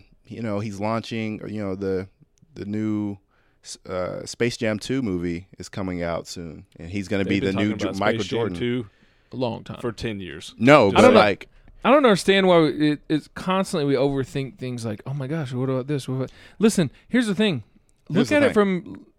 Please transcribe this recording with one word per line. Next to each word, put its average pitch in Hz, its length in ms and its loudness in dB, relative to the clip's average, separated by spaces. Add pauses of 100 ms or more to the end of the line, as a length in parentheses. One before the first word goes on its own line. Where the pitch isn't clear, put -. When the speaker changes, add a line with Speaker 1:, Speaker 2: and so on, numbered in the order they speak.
(260)
Speaker 1:
you 113 160 -12
know, 104 180 -4
he's 104 200 -8
launching, 110 720 -4
you 107 120 -8
know, 95 140 -4
the, 95 320 -4 (480)
the 104 100 -10
new, 104 520 -4 (680)
uh, 90 380 -6
Space - 320 -2
Jam 107 220 -2
two 135 220 -4
movie 87 460 -4 (120)
is 90 100 -14
coming 92 320 -6
out 85 260 -4
soon, 85 380 -14 (140)
and 82 100 -14
he's 98 200 -6
gonna 98 160 0
Speaker 2:
They've 92 40 -4
Speaker 1:
be 101 120 2
the 92 60 0
Speaker 2:
been 95 100 0
Speaker 1:
new 107 140 0
Speaker 2:
talking 107 80 -4
Speaker 1:
Jo-, 101 100 -2
Speaker 2:
about 95 100 -6
Speaker 1:
Michael 110 220 0
Speaker 2:
Space 95 80 -6
Jam 120 100 -4
Speaker 1:
Jordan. 98 180 -4
Speaker 2:
two 120 300 -4 (460)
Speaker 3:
A - 20 -16
long 117 300 -6
time. - 160 -12
Speaker 2:
for 120 100 -4
ten 107 300 -8
years. 82 360 -14
Speaker 1:
No, 131 340 8
Speaker 2:
Just 180 40 -2
Speaker 1:
but 175 40 6
Speaker 3:
I - 40 8
don't - 100 8
know. - 60 8
Speaker 1:
like 104 300 2 (340)
Speaker 3:
I 196 80 2
don't 285 140 6
understand 196 420 4
why 175 120 6
we, 151 320 2
it, 147 180 -4
it's 151 260 -2
constantly 185 500 -2
we 139 100 2
overthink 135 600 -2
things 123 280 -8
like, 104 200 -6
"Oh 127 80 -8
my 139 140 -6
gosh, 147 260 -4
what 131 160 -2
about 131 180 -2
this? 143 200 -4
What 131 80 -4
about," 131 160 -4 (260)
listen, 190 320 4 (200)
here's 240 180 2
the 202 80 -2
thing. 165 280 0 (440)
Speaker 1:
Here's 151 100 0
Speaker 3:
Look 233 120 4
Speaker 1:
the 302 80 2
Speaker 3:
at 285 60 6
it - 40 6
Speaker 1:
thing. - 60 2
Speaker 3:
from 196 520 0 (120)